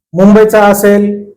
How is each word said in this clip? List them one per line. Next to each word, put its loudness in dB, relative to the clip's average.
मुंबईचा 2
असेल, -2